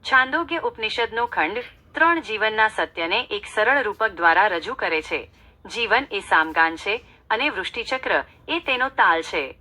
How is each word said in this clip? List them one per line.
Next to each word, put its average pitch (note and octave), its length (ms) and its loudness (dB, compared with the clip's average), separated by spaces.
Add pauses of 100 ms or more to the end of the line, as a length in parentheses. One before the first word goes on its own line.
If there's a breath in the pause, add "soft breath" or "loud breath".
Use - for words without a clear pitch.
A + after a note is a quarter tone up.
(120)
છાંદોગ્ય C#4+ 480 2
ઉપનિષદનો A#3 640 -2
ખંડ F3+ 380 -2 (300)
ત્રણ E4 260 4
જીવનના A3 480 0
સત્યને F3 640 -2
એક G#3 160 -6
સરળ B3 380 2
રૂપક G#3+ 240 -2
દ્વારા F3 400 4
રજૂ F#3+ 260 -2
કરે E3 280 -2
છે. D#3 300 -8 (400 soft breath)
જીવન A#3 400 0
એ G3+ 80 -4
સામગાન E3 560 2
છે G3+ 300 -6 (240 soft breath)
અને B3 200 0
વૃષ્ટિચક્ર A3+ 760 -2 (240 soft breath)
એ D#4+ 120 -2
તેનો C4 300 -2
તાલ F3+ 320 4
છે. C#3+ 400 -6